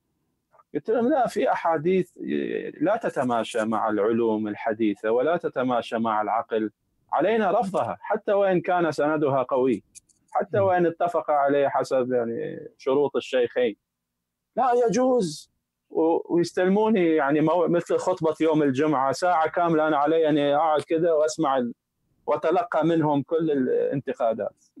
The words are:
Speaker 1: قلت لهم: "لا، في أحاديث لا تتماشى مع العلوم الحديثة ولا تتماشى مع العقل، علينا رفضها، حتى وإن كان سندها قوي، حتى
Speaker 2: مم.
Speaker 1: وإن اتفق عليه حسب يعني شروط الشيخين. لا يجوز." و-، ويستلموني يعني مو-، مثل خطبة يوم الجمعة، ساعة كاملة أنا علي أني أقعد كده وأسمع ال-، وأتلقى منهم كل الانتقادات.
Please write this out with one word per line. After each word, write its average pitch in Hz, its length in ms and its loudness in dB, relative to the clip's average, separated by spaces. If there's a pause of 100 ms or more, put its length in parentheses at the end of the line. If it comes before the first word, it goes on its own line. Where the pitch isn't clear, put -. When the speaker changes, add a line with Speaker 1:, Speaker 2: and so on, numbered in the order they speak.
(760)
Speaker 1:
قلت 151 160 -6
لهم: 233 180 0
"لا، 269 180 2
في - 260 -2
أحاديث 170 580 0 (680)
لا 190 160 0
تتماشى 120 680 -2
مع 110 240 -2
العلوم 107 600 0
الحديثة 107 640 -2
ولا 131 260 2
تتماشى 127 600 -4
مع 110 240 0
العقل، 110 480 -2 (420)
علينا 202 480 2
رفضها، 156 400 -2
حتى - 320 -4
وإن 196 280 2
كان 175 320 0
سندها 147 500 0
قوي، 127 400 0 (500)
حتى - 280 -2
Speaker 2:
مم. 196 40 2
Speaker 1:
وإن 180 220 2
اتفق 165 440 -2
عليه 143 380 2
حسب 135 440 -2
يعني 113 560 -4 (100)
شروط 135 380 0
الشيخين. 123 600 -2 (800)
لا 247 160 2 (140)
يجوز." 226 640 0 (400)
و-، 160 440 0
ويستلموني 185 720 2
يعني 151 340 2
مو-، 160 280 2
مثل 170 280 0
خطبة 160 440 0
يوم 156 220 2
الجمعة، 135 500 2
ساعة 160 360 0
كاملة 160 400 0
أنا 156 80 0
علي 156 320 2
أني 143 280 2
أقعد 156 260 2
كده 165 340 0
وأسمع 147 420 0
ال-، 120 140 -2 (540)
وأتلقى 160 600 0
منهم 151 360 2
كل 160 280 -2
الانتقادات. 117 1120 -2 (160)